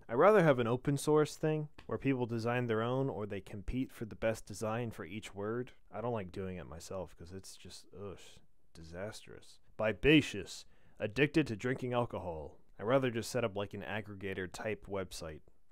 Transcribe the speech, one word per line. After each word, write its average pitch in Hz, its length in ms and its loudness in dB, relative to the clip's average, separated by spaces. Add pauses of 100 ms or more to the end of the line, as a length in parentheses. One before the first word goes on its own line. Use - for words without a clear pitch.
I'd 117 60 -2
rather 185 280 8
have 143 160 8
an 117 80 2
open 127 300 2
source 151 400 4
thing 156 320 0 (180)
where 113 120 -4
people 127 280 0
design 120 400 0
their 110 160 2
own 131 260 0
or 104 180 -4
they 101 140 -6
compete 113 500 -4
for - 140 -10
the 95 100 -8
best 110 320 0
design 110 440 -4
for 104 140 -10
each 98 300 -10
word. 113 380 -4 (200)
I 87 80 -8
don't 120 120 -2
like 98 180 -4
doing 92 280 -6
it 71 100 -10
myself 87 480 -8
'cause 87 160 -14
it's - 240 -14
just, - 380 -16
ugh, 95 260 -10 (540)
disastrous. 85 880 -12 (180)
Bibacious. 110 880 4 (320)
Addicted 135 500 2
to 113 80 -4
drinking 123 380 -2
alcohol. 90 640 -4 (200)
I'd 98 60 -8
rather 131 260 4
just 113 200 -4
set 120 140 0
up, 98 120 -2
like, 101 180 -4
an 101 80 -8
aggregator 95 680 -6
type - 340 -6
website 87 540 -6 (320)